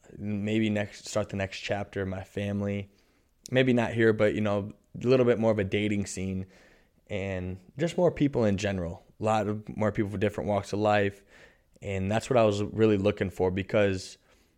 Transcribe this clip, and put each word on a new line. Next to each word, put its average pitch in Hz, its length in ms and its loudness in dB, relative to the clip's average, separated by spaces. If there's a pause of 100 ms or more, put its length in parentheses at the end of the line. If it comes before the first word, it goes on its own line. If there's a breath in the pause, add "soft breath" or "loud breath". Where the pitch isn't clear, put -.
(160)
maybe 104 540 0
next, 104 380 -4
start 104 220 -2
the 101 60 -6
next 98 220 -4
chapter 101 440 -6
of 95 60 -2
my 95 140 -8
family. 101 680 -4 (600 soft breath)
Maybe 127 220 4
not 117 200 2
here, 113 200 4
but, 107 220 2
you 107 60 -2
know, 104 320 -2 (300)
a 117 40 -2
little 127 200 6
bit 120 140 4
more 113 100 4
of 107 80 2
a 101 60 0
dating 104 420 0
scene 92 400 -6 (600 soft breath)
and 92 500 -6 (180)
just 160 200 -4
more 175 160 4
people 139 320 0
in 101 120 4
general. 92 480 -4 (140)
A 107 60 -8
lot 107 240 0
of 107 280 -8
more 104 140 2
people 104 220 -2
with 104 80 -4
different 101 280 -2
walks 101 240 0
of 98 60 -4
life. 104 460 2 (580 loud breath)
And 98 300 -4
that's 113 180 -2
what 131 60 2
I 113 80 6
was 101 180 2
really 107 360 2
looking 101 320 0
for 92 200 0
because 98 680 0 (420 soft breath)